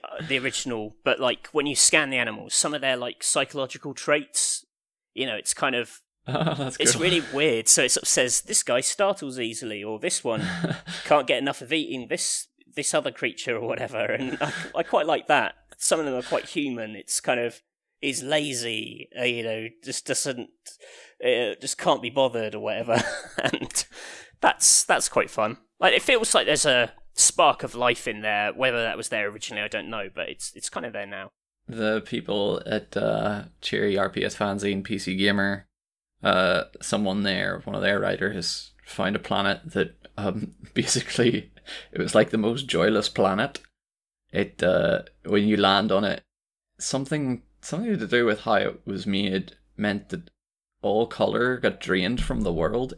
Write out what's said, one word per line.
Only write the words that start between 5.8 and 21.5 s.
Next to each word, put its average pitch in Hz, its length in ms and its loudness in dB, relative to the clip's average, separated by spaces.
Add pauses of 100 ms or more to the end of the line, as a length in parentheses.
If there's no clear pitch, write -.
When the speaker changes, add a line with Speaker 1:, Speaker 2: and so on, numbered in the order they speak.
Speaker 2:
<laughs> - 140 -20
Oh, 156 320 0
that's 131 220 -4
Speaker 1:
it's 151 140 4
Speaker 2:
cool. 160 80 0
Speaker 1:
really 175 200 2 (100)
weird. 131 360 2
So 147 160 6
it 123 80 2
sort - 100 0
of - 60 -4
says, 127 320 2
"This - 240 -2
guy 123 160 2
startles 175 580 -2
easily," 110 460 -6
or, 110 160 -6
"This - 240 -2
one 113 200 0 (300)
Speaker 2:
<laughs> - 300 -12
Speaker 1:
can't 143 240 6
get 135 100 4
enough 139 240 -4
of 123 100 -4
eating 131 360 -2
this, - 400 -2 (260)
this - 200 -2
other 143 180 0
creature," 123 440 -4
or 113 120 -4
whatever. 120 380 -4
And 131 340 -4
I, 147 120 -2 (220)
I 165 80 -2
quite 170 240 0
like - 220 0
that. 127 260 4 (240)
Some 165 220 2
of 151 60 -2
them 131 100 -2
are 123 60 -2
quite - 240 -2
human. 117 500 -4
It's - 240 -4
kind 127 180 0
of, 117 220 -4 (420)
is 127 220 -2
lazy, 120 920 -2
uh, 123 60 -4
you 120 220 0
know, 110 220 -4 (180)
just - 220 -8
doesn't, 127 440 -4 (760)
uh, 117 360 2